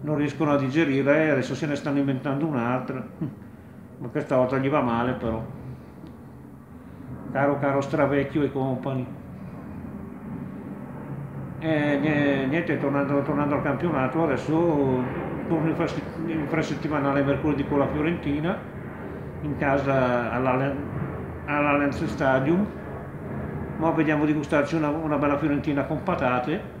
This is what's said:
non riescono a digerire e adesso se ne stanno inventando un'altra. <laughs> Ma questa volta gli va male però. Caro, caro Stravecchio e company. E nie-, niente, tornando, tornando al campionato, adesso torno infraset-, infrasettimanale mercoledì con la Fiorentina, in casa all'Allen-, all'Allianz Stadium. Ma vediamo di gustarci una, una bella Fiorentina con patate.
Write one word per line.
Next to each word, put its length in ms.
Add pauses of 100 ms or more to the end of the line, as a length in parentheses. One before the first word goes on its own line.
non 120
riescono 340
a 60
digerire 680
e 60
adesso 240
se 100
ne 100
stanno 240
inventando 460
un'altra. 580
<laughs> 920
Ma 100
questa 300
volta 200
gli 120
va 120
male 320
però. 300 (1900)
Caro, 280
caro 220
Stravecchio 600
e 80
company. 540 (2500)
E 400
nie-, 460
niente, 340
tornando, 440
tornando 320
al 80
campionato, 600
adesso 300 (920)
torno 220
infraset-, 600
infrasettimanale 960
mercoledì 420
con 140
la 80
Fiorentina, 720 (840)
in 160
casa 720
all'Allen-, 460 (680)
all'Allianz 600
Stadium. 600 (1120)
Ma 140
vediamo 340
di 80
gustarci 420
una, 140
una 280
bella 200
Fiorentina 460
con 200
patate. 760